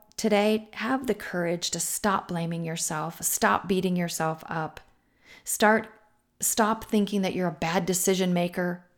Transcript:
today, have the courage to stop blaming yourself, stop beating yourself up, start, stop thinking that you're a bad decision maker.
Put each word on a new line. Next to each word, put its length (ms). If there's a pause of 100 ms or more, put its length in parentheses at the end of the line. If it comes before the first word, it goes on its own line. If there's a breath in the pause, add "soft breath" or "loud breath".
(160)
today, 580
have 320
the 80
courage 580
to 80
stop 480
blaming 360
yourself, 580
stop 460
beating 260
yourself 540
up, 320 (640 loud breath)
start, 440 (520)
stop 440
thinking 380
that 120
you're 140
a 40
bad 320
decision 480
maker. 540 (120)